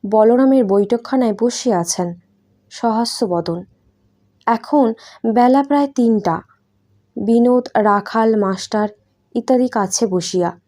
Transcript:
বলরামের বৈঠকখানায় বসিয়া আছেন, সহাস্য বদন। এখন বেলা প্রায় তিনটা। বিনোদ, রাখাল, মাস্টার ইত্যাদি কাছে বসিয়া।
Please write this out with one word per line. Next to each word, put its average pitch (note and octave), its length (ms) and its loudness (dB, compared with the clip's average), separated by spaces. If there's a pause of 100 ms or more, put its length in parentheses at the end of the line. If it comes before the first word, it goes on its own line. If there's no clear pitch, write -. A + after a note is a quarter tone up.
(100)
বলরামের B3 540 4
বৈঠকখানায় A3 760 0
বসিয়া A#3+ 380 0
আছেন, F3 360 -4 (560)
সহাস্য A3+ 540 -4
বদন। F3 400 -4 (800)
এখন A#3 480 0 (320)
বেলা B3 360 4
প্রায় C#4+ 340 0
তিনটা। G#3+ 460 0 (760)
বিনোদ, A#3+ 600 2
রাখাল, G#3+ 600 0
মাস্টার G#3 520 -2 (460)
ইত্যাদি B3 340 0
কাছে G#3+ 380 -2
বসিয়া। F3+ 600 -4